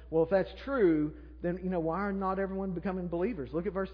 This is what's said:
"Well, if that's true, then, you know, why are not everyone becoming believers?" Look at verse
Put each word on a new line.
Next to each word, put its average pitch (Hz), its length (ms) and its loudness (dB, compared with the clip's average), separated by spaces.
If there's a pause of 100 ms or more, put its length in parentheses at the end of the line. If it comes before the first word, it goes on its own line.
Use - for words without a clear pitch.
"Well, 160 140 4
if 160 60 0
that's 190 200 4 (140)
true, 165 480 4 (300)
then, 175 200 0
you 185 80 -2
know, 180 120 0
why 160 180 0
are 202 140 -2
not 190 260 0
everyone 190 320 -2
becoming 180 360 -2
believers?" 170 440 -2
Look 170 140 -2
at 196 80 -4
verse 190 200 -2